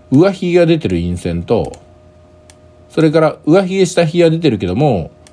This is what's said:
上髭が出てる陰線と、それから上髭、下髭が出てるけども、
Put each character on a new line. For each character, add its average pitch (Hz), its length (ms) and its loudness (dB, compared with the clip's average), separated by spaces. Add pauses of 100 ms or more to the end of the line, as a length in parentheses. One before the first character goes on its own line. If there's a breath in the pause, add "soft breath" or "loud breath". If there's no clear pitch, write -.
上 175 220 4
髭 180 260 -2
が 170 80 4
出 165 140 0
て 120 80 -6
る 92 140 -2
陰 87 160 -6
線 85 260 -6
と、 104 300 -4 (1120)
そ - 140 -4
れ 160 100 4
か 160 80 2
ら 156 160 0 (100)
上 180 180 4
髭、 185 220 0
下 175 200 0
髭 170 180 0
が 165 60 4
出 160 100 -2
て 160 100 0
る 107 100 0
け 95 80 -4
ど 90 100 -4
も、 117 340 -2 (220)